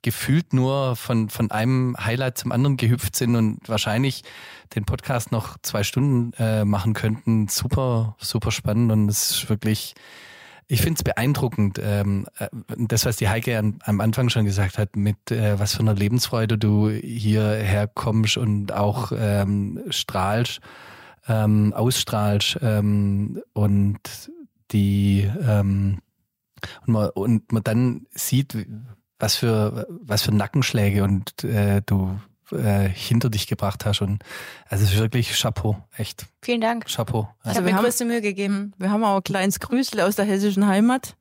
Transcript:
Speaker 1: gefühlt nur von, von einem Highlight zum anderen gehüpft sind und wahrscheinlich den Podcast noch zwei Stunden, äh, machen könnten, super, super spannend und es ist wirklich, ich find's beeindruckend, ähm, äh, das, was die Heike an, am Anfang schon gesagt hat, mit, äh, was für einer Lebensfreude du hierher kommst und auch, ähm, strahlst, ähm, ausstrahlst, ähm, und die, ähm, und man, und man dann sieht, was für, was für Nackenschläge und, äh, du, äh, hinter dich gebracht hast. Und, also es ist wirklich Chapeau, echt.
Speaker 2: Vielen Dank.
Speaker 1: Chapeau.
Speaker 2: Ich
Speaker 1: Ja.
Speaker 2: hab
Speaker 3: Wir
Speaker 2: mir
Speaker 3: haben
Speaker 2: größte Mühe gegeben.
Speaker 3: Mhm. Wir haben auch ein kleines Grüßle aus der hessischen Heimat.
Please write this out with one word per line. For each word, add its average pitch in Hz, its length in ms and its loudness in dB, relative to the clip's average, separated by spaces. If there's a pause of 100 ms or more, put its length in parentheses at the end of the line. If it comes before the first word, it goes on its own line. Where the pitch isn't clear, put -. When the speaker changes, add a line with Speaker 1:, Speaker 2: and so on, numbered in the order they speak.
Speaker 1:
gefühlt 139 500 0
nur 131 440 2
von, 113 320 -2
von 110 240 -2
einem 127 460 0
Highlight 123 400 -2
zum 127 120 -6
anderen 135 260 2
gehüpft 123 380 0
sind 120 220 2
und 110 320 0
wahrscheinlich 113 540 -2 (520)
den 104 100 -2
Podcast - 460 -4
noch - 320 -4
zwei 104 220 -2
Stunden, 123 540 0
äh, 110 260 2
machen 104 280 2
könnten, 107 560 0
super, 117 680 0
super - 320 -2
spannend 113 400 0
und 107 180 4
es - 220 0
ist - 180 -4
wirklich, 107 460 -2 (720)
ich 123 160 0
find's 160 220 0
beeindruckend, 117 760 0
ähm, 101 460 0 (120)
äh, - 100 -6 (280)
das, 117 300 0
was 120 100 0
die 107 120 0
Heike 113 320 0
an, 107 240 0
am 101 160 2
Anfang 113 280 2
schon 113 160 2
gesagt 98 340 0
hat, 104 180 -2
mit, 104 340 -2
äh, 107 300 2
was 104 160 0
für - 40 -6
einer 110 140 4
Lebensfreude 110 640 0
du 107 320 4
hierher 107 960 0
kommst 110 520 0
und 104 340 -2
auch, 104 440 -2
ähm, 101 720 0
strahlst, 101 720 -2 (680)
ähm, 107 460 4
ausstrahlst, 107 880 0
ähm, 104 800 0 (100)
und 101 480 2 (720)
die, 202 580 4 (120)
ähm, 98 580 2 (840)
und 120 60 2
man, 104 180 2
und 110 420 0
man 110 100 0
dann 117 500 0
sieht, - 440 -2 (640)
was - 180 -2
für, 110 520 0
was - 340 -4
für - 100 0
Nackenschläge 104 720 2
und, 98 400 -2
äh, 101 420 2
du, 95 320 0 (340)
äh, 101 360 0
hinter 117 420 0
dich 104 180 -2
gebracht - 380 -4
hast. 104 160 0
Und, 101 200 -2 (460)
also 104 160 2
es 98 80 4
ist 101 60 2
wirklich 113 380 0
Chapeau, 107 460 -2 (140)
echt. - 300 -8 (160)
Speaker 2:
Vielen 240 180 0
Dank. 226 260 -2
Speaker 1:
Chapeau. 113 420 -2 (120)
Speaker 2:
Ich - 60 -12
Speaker 1:
Ja. 110 40 -4
Speaker 2:
hab - 60 0
Speaker 3:
Wir - 60 2 (100)
Speaker 2:
mir - 40 4
Speaker 3:
haben 208 80 4
Speaker 2:
größte 240 200 0
Mühe 233 160 -2
gegeben. 202 360 -2
Speaker 3:
Mhm. 202 220 -6
Wir 190 120 -2
haben 208 140 0
auch 202 120 2
ein 190 80 0
kleines 196 340 0
Grüßle 240 460 -2
aus 196 120 2
der 202 100 0
hessischen 196 400 2
Heimat. 220 540 2